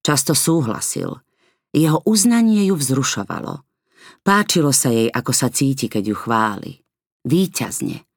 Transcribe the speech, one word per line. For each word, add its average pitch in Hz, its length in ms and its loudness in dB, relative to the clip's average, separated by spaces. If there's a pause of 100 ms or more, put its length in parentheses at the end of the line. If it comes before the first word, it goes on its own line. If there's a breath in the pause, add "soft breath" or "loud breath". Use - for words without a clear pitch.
Často 147 320 0
súhlasil. 131 840 -2 (560)
Jeho 156 320 2
uznanie 220 640 4
ju 185 80 2
vzrušovalo. 131 880 -4 (560 loud breath)
Páčilo 196 480 2
sa - 180 2
jej, 113 220 2
ako 127 240 -4
sa 123 160 0
cíti, 135 400 -2
keď 104 240 -2
ju - 20 -6
chváli. 110 560 -2 (540)
Víťazne. 127 800 -2 (100)